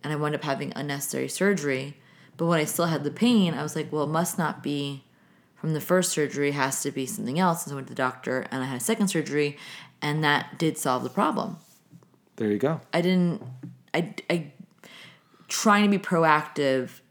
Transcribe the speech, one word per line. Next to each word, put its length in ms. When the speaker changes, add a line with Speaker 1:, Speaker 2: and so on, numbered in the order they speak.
Speaker 1:
And 100
I 20
wound 200
up 80
having 320
unnecessary 540
surgery. 680
But 80
when 140
I 60
still 200
had 180
the 80
pain, 420
I 100
was 120
like, 160
"Well, 120
it 60
must 280
not 260
be 400
from 180
the 80
first 300
surgery. 380
It 40
has 300
to 80
be 140
something 340
else." 240
And 80
so 20
I 20
went 120
to 60
the 40
doctor, 540
and 120
I 40
had 100
a 60
second 260
surgery, 480
and 220
that 340
did 200
solve 260
the 60
problem. 480
Speaker 2:
There 120
you 80
go. 220
Speaker 1:
I 80
didn't, 420
I, 200
I, 220
trying 420
to 60
be 40
proactive 1080